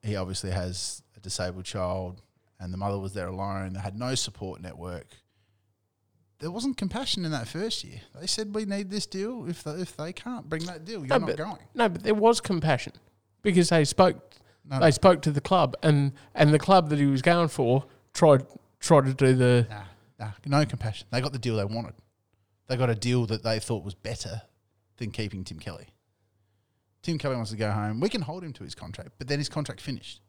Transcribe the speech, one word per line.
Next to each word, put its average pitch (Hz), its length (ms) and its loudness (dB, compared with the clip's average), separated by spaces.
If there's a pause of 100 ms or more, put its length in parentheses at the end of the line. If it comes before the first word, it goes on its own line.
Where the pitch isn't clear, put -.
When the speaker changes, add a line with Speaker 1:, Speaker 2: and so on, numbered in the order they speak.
Speaker 1:
he 104 140 -4
obviously 95 340 -6
has 92 520 -6 (140)
a - 40 -20
disabled 92 440 -8
child, 92 560 -6 (400)
and 90 140 -10
the - 20 -8
mother 101 220 -4
was 95 160 -8
there 92 140 -6
alone. 95 440 -6
They 98 80 -8
had 98 180 -8
no 123 160 -4
support 104 460 -8
network. 87 460 -12 (1300)
There 156 100 -10
wasn't 240 260 -4
compassion 208 480 -4
in 160 60 -4
that 120 180 -4
first - 360 -6
year. - 160 -16 (200)
They 175 60 -10
said, 208 280 -4
"We 220 120 -4
need 196 240 -6
this 208 160 -6
deal. 196 420 -8
If 170 160 -8
the, 156 160 -8
if - 160 -10
they 160 160 -10
can't 240 340 -12
bring 160 200 -6
that 165 180 -12
deal, 208 140 -10
you're 143 80 -8
Speaker 2:
No, 269 120 4
Speaker 1:
not 175 100 0
Speaker 2:
but, - 100 -2
Speaker 1:
going." 185 200 -8 (160)
Speaker 2:
no, 233 140 2
but 170 140 -4
there 214 120 2
was 226 280 4
compassion 156 500 0 (480)
because 180 300 4
they 160 160 6
spoke, - 480 2 (340)
Speaker 1:
No. 135 120 -2
Speaker 2:
they 165 100 8
spoke 170 320 6
to 160 80 2
the 143 100 0
club, 160 420 2
and, 143 300 4 (220)
and 151 180 8
the 151 60 6
club 180 320 6
that 147 80 2
he 143 80 4
was 135 160 2
going 170 260 4
for 131 380 2 (260)
tried, 143 320 6 (360)
tried 143 260 6
to 135 80 0
do 131 200 6
the 123 360 6
Speaker 1:
Nah, 104 560 -16 (200)
nah, 139 140 2
no 147 60 2
compassion. - 440 -8
They 127 120 -2
got 139 100 -4
the 135 60 -8
deal 117 180 -2
they 101 80 0
wanted. 107 300 -6 (720)
They 131 100 -2
got 123 140 2
a 113 40 2
deal 123 320 2
that 107 160 -4
they 113 160 0
thought 107 260 -4
was 98 100 -8
better 110 480 -10 (560)
than 110 120 -6
keeping 98 340 -6
Tim 78 140 -14
Kelly. - 280 -14 (1160)
Tim 165 160 -4
Kelly 131 180 -2
wants 107 140 -6
to 110 80 -8
go 107 120 0
home. 107 300 -2
We 185 80 0
can 214 140 -2
hold 165 200 -8
him 156 120 -12
to - 100 -16
his - 100 -14
contract, - 440 -14
but 123 100 -12
then 143 100 0
his 143 120 -4
contract - 320 -8
finished. - 460 -12